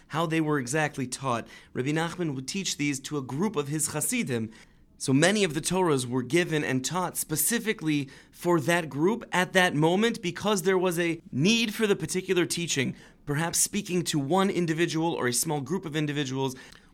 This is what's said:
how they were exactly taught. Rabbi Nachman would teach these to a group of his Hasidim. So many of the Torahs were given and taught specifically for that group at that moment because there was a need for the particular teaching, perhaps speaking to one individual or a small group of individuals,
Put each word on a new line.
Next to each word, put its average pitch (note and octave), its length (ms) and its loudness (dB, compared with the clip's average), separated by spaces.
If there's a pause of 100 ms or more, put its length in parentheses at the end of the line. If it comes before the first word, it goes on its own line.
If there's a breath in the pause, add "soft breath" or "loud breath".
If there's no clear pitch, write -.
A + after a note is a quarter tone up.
how D#3+ 180 -2
they D#3+ 160 0
were D3+ 180 0
exactly C#3 480 -2
taught. B2 400 -4 (280 loud breath)
Rabbi C3 160 -2
Nachman E3 440 -2
would C3 140 -8
teach - 300 -4
these C#3+ 220 0
to D3 180 -6
a C3+ 40 -2
group C#3 340 -2
of C#3+ 120 -2
his D3+ 200 -2
Hasidim. C#3+ 600 -2 (480 loud breath)
So - 160 -2
many F#3 320 6
of E3 80 2
the D#3 80 -4
Torahs D#3 460 2
were B2 160 -2
given D3+ 420 0
and C3 180 0
taught E3+ 360 -4
specifically D#3 920 -2 (220 loud breath)
for F3 300 2
that E3+ 280 0
group E3 460 0
at F3+ 180 0
that F3+ 220 4
moment G3 480 2
because F3+ 400 0
there F#3 160 4
was F3+ 200 0
a E3+ 220 0 (100)
need G#3+ 440 2
for A3 120 0
the G3+ 100 4
particular F3+ 500 0
teaching, D#3+ 480 -2 (320 loud breath)
perhaps D#3 320 0
speaking F3+ 440 0
to - 160 -2
one F#3 320 2
individual D#3+ 640 0
or B2+ 140 -2
a A#2+ 60 0
small D3+ 280 -2
group D3 240 -4
of C#3 120 -6
individuals, C3+ 580 -2 (400 loud breath)